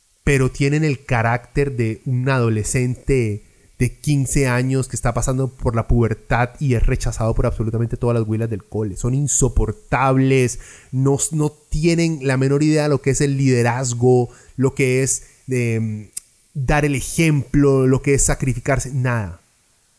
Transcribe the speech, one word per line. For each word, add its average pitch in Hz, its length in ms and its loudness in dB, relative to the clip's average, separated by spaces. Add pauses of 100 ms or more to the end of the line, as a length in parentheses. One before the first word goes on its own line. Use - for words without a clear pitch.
(240)
Pero 131 280 2
tienen 143 320 0
el 147 200 -2
carácter 120 720 -2
de 113 300 -2
un 127 240 -2
adolescente 120 1120 0 (360)
de 123 180 -2
quince 139 500 0
años 131 400 0
que - 80 -10
está 117 200 -2
pasando 131 320 -2
por 123 280 -4
la 113 120 -2
pubertad 117 720 0
y 131 160 0
es 110 100 4
rechazado 113 480 0
por 117 140 0
absolutamente 113 500 -2
todas 120 220 0
las 107 100 -2
huilas 110 180 -2
del 107 160 -8
cole. 104 320 -6
Son 123 200 -2
insoportables, 131 1400 0 (320)
no, 135 260 2 (140)
no 151 200 0
tienen 165 720 0
la 131 160 0
menor 135 240 2
idea 151 220 2
de 151 60 0
lo 135 120 0
que - 80 0
es 131 120 0
el 139 140 0
liderazgo, 123 920 2 (280)
lo 127 180 0
que 131 260 0
es, - 220 -2 (240)
em, 113 640 -4 (420)
dar 147 320 0
el 143 80 0
ejemplo, 139 920 2
lo 131 160 2
que 143 100 2
es - 120 2
sacrificarse, 127 680 -2
nada. 120 480 -4 (560)